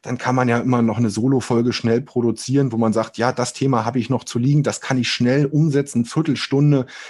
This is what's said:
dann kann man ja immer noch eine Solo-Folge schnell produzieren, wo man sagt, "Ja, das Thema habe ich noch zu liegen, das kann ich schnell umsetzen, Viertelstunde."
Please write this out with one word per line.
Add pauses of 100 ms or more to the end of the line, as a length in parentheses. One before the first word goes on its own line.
dann
kann
man
ja
immer
noch
eine
Solo-Folge
schnell
produzieren,
wo
man
sagt,
"Ja,
das
Thema
habe
ich
noch
zu
liegen,
das
kann
ich
schnell
umsetzen,
Viertelstunde." (240)